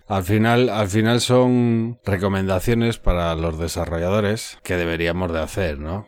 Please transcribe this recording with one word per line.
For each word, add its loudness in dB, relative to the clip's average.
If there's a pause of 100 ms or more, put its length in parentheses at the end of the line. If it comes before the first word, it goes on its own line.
Al -2
final, 4
al 0
final 2
son 2
recomendaciones 0
para 0
los -4
desarrolladores -2
que -4
deberíamos -2
de -2
hacer, -4
¿no? -8